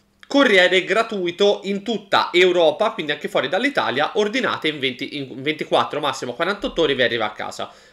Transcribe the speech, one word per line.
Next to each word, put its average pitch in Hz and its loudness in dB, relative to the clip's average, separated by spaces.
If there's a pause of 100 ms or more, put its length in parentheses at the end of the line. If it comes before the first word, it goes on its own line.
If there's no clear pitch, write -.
(280)
corriere 185 4
gratuito 202 0
in 196 -4
tutta 196 0
Europa, 180 4
quindi 151 -6
anche 151 -6
fuori 139 -2
dall'Italia, 156 0
ordinate 208 0
in 151 -4
venti, 131 -6
in 131 -10
ventiquattro, 151 0
massimo 131 -4
quarantotto 196 -4
ore 143 2
vi 127 0
arriva 117 0
a 104 -6
casa. 98 -10 (220)